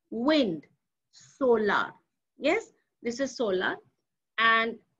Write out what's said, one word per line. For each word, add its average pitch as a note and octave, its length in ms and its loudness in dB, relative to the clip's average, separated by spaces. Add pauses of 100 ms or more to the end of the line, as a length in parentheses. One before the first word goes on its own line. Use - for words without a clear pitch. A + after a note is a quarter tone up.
(120)
wind, A#3 540 0 (460)
solar. G#3+ 800 0 (460)
Yes, F4+ 340 -2 (300)
this A#3 180 -6
is C4+ 160 -4
solar. F#3+ 420 -2 (600)
And A3+ 380 2 (240)